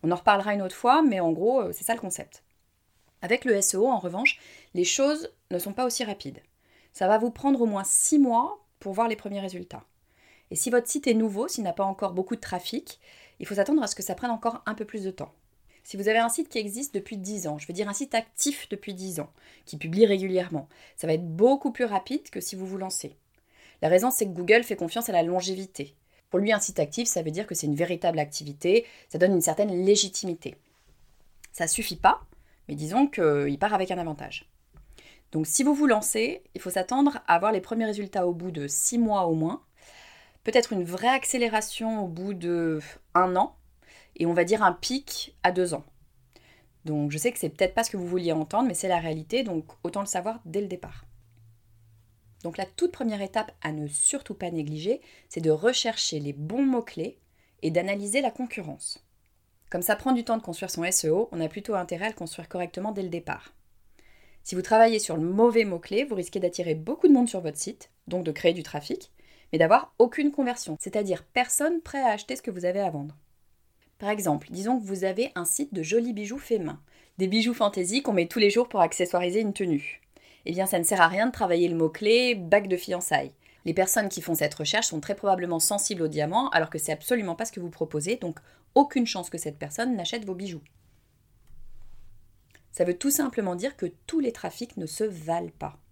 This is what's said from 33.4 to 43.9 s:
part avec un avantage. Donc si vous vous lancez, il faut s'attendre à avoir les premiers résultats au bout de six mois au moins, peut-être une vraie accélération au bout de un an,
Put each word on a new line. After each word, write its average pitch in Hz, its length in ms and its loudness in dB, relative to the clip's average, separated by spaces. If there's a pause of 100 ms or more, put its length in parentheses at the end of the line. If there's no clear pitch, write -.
part 208 160 0
avec 190 160 0
un 180 80 -2
avantage. 151 500 -10 (840)
Donc 160 160 -2
si - 160 2
vous 294 100 4
vous 294 120 2
lancez, 226 580 0 (100)
il - 60 -10
faut 180 100 -8
s'attendre 254 560 2
à - 80 6
avoir 190 160 4
les 208 100 2
premiers 226 260 -2
résultats 202 400 -2
au 180 60 2
bout 175 200 -6
de 147 160 -6
six - 300 0
mois 208 280 4
au 165 80 2
moins, 160 300 -2 (800)
peut-être 233 280 4
une 185 120 -2
vraie 180 240 -2
accélération 226 960 0
au - 20 -6
bout 180 280 -8
de 170 440 0 (360)
un 185 200 4
an, 185 220 2 (600)